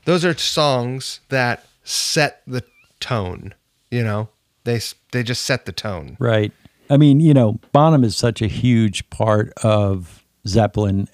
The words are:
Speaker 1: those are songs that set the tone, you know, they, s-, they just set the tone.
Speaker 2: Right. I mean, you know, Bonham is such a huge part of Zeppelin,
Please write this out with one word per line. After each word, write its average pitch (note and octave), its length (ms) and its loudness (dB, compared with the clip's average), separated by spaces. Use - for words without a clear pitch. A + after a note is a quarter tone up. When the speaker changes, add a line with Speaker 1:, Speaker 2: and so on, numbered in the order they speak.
Speaker 1:
those F3 200 0
are E3+ 100 0
songs C3 840 -4
that B2 360 -2
set - 640 -4
the B2+ 160 -8
tone, G2 540 -8
you A#2+ 120 -2
know, G#2+ 260 -4
they, A#2 140 -2
s-, - 180 -10
they B2 100 -2
just A#2+ 220 -6
set - 220 -4
the - 80 -12
tone. D#2+ 440 -10
Speaker 2:
Right. A2 340 0
I C#3+ 80 4
mean, C#3+ 220 6
you D#3 160 6
know, A2+ 240 4
Bonham D3 320 4
is G#2+ 120 0
such - 260 -2
a A2+ 60 0
huge A2+ 640 0
part G#2+ 400 0
of G2+ 640 0
Zeppelin, G2+ 680 0